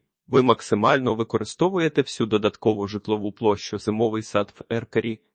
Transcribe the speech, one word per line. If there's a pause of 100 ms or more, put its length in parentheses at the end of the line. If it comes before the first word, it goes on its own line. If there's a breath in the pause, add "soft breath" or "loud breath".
(260)
ви
максимально
використовуєте
всю
додаткову
житлову
площу.
Зимовий
сад
в
еркері. (140)